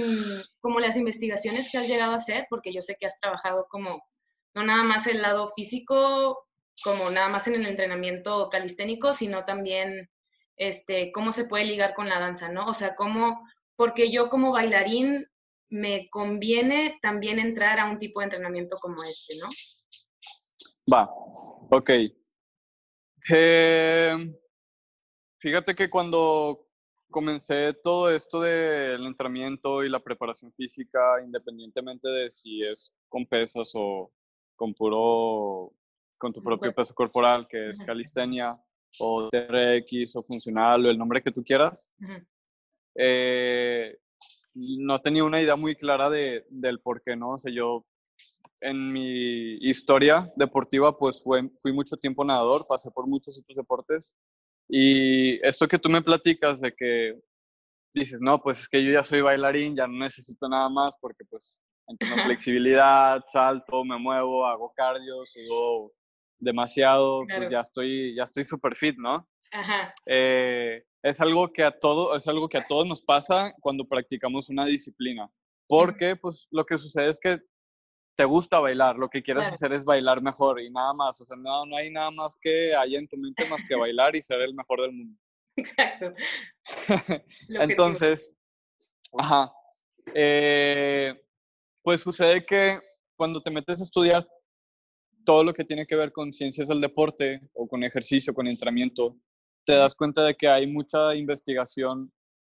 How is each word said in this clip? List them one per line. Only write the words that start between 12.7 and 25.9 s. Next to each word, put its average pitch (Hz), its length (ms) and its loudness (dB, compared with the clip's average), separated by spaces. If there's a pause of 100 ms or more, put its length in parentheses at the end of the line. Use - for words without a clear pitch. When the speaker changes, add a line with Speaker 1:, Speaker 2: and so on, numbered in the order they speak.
Speaker 1:
sea, 196 200 -6
cómo, 226 480 -2 (340)
porque 233 340 2
yo 240 200 2
como 262 220 2
bailarín 226 720 0 (440)
me 208 400 -4
conviene 233 920 0
también 214 360 -2
entrar 220 420 0
a 214 60 0
un 214 120 -4
tipo 208 220 -8
de 202 40 -4
entrenamiento 180 560 -8
como 170 240 -10
este, 160 340 -14
¿no? 180 100 -12 (1400)
Speaker 2:
Va, 117 200 4 (600)
ok. 131 180 4 (1400)
Em, 165 1040 4 (1080)
fíjate 175 340 0
que 185 160 -2